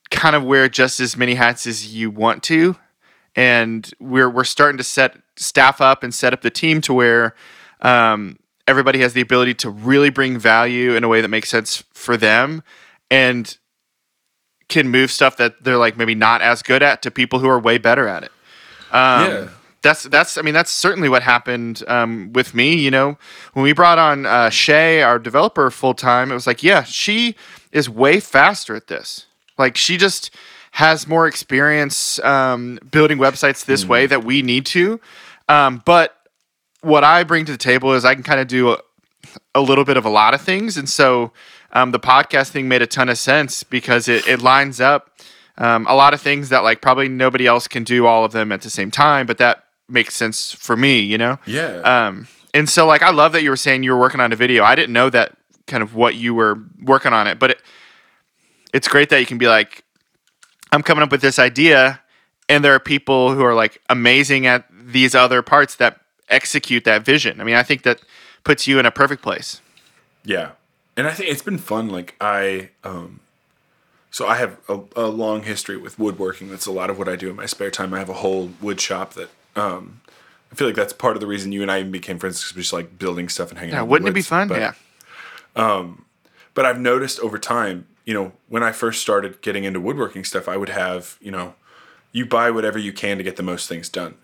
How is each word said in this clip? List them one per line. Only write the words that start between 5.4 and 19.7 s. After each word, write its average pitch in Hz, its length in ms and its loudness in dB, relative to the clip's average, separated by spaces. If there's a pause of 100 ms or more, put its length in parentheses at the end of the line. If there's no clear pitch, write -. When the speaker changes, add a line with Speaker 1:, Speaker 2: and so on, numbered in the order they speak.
Speaker 1:
up 135 220 4
and 120 120 -10
set 123 180 0
up 127 100 -8
the 117 80 -2
team 160 320 -2
to 127 120 -2
where, 117 400 2 (460)
um, 113 580 0 (300)
everybody 131 320 2
has 123 120 2
the 127 80 -2
ability 123 340 2
to 117 160 -6
really 131 400 2
bring 131 280 -2
value 120 560 2
in 117 100 0
a 117 40 0
way 113 120 4
that 110 80 -2
makes 110 200 -4
sense - 340 -4 (100)
for - 240 -4
them 120 460 2 (480)
and 123 460 0 (1120)
can 151 200 0
move 127 220 2
stuff - 280 0
that 117 260 -2
they're, 127 140 0
like, 113 180 2
maybe 113 180 -2
not 113 280 2
as 117 200 2
good 131 200 2
at 143 200 2
to 120 80 -6
people 123 300 -2
who 131 80 2
are 127 100 4
way 117 200 2
better 117 300 2
at 90 140 -8
it. - 80 -18 (600)
Um, 123 380 4
Speaker 2:
Yeah. 95 180 -8 (340)